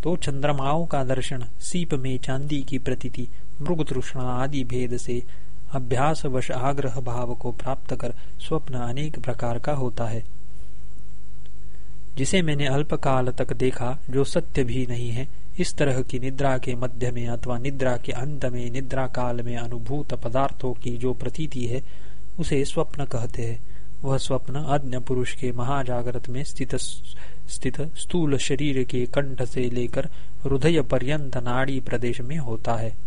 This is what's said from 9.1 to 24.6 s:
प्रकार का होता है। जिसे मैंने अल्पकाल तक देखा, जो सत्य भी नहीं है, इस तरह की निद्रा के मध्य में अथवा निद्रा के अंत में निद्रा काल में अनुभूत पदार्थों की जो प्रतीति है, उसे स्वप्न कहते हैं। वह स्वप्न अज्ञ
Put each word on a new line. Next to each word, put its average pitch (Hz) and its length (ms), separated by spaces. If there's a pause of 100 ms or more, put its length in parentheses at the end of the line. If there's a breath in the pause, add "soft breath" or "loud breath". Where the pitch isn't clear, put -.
प्रकार 120 400
का 151 140
होता 123 320
है। 113 180 (1900 loud breath)
जिसे 143 260
मैंने 147 260
अल्पकाल 135 640
तक - 240
देखा, 127 440 (120)
जो 131 140
सत्य 147 400
भी 123 240
नहीं 120 240
है, 127 360 (120)
इस - 160
तरह 131 260
की 127 180
निद्रा 135 380
के 127 180
मध्य 123 360
में 120 160
अथवा 117 300
निद्रा 131 400
के 123 140
अंत 131 340
में 123 260
निद्रा 131 360
काल 123 340
में 120 160
अनुभूत 120 560
पदार्थों 127 600
की 120 240
जो 123 160
प्रतीति 127 520
है, 123 180 (560 loud breath)
उसे 143 260
स्वप्न - 400
कहते 120 360
हैं। 117 180 (440 loud breath)
वह 135 140
स्वप्न 131 380
अज्ञ 139 420